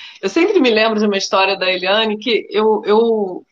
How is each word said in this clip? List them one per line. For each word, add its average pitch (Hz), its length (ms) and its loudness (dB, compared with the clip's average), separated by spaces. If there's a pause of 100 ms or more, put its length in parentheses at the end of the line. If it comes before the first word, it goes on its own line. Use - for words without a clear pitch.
(200)
Eu 196 100 -4
sempre 381 300 0
me 247 120 4
lembro 214 280 2
de 214 60 2
uma 202 120 0
história 190 380 0
da 185 160 -2
Eliane 208 460 0
que 214 320 -2
eu, 214 340 0
eu... 214 680 0